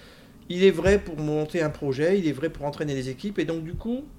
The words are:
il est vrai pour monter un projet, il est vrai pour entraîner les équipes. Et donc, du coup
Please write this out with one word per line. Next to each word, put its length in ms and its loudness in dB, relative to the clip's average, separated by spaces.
il 140 2
est 80 10
vrai 260 4
pour 200 -8
monter 440 0
un 80 2
projet, 480 0
il 100 0
est 40 2
vrai 180 -4
pour 160 -8
entraîner 300 -4
les 140 -4
équipes. 280 -8
Et 80 0
donc, 180 -4
du 120 -10
coup 300 -6